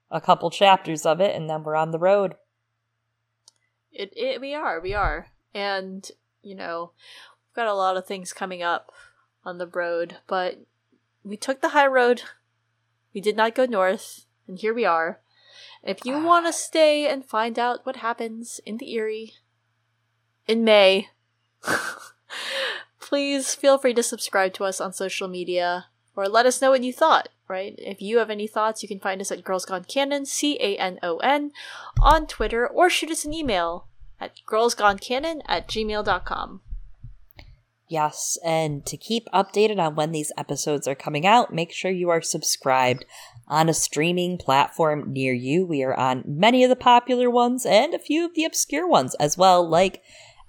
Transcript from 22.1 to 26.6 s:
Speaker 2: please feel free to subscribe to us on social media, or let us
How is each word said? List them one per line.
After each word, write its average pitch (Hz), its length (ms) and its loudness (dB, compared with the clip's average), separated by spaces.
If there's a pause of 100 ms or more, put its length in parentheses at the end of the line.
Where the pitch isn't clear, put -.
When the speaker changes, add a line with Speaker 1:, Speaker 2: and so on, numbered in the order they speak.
Speaker 2:
please 277 540 -2
feel 269 240 4
free 254 160 2
to 233 80 2
subscribe 196 520 -2
to 202 100 -6
us 190 160 -4
on 190 120 -6
social 190 360 -6
media, 180 580 -4 (280)
or 196 140 -2
let 220 180 6
us 254 140 2